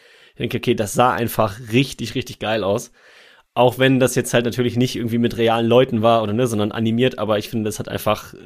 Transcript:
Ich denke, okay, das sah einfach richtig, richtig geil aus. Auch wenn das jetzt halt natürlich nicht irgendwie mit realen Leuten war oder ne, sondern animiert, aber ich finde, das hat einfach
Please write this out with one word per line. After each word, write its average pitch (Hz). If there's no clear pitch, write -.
Ich -
denke, 120
okay, 117
das 107
sah 123
einfach 107
richtig, 127
richtig 120
geil 107
aus. 107
Auch 123
wenn 131
das 123
jetzt 123
halt 120
natürlich 120
nicht 127
irgendwie 117
mit 113
realen 117
Leuten 123
war 117
oder 104
ne, 123
sondern 107
animiert, 113
aber 107
ich 107
finde, 110
das -
hat 117
einfach -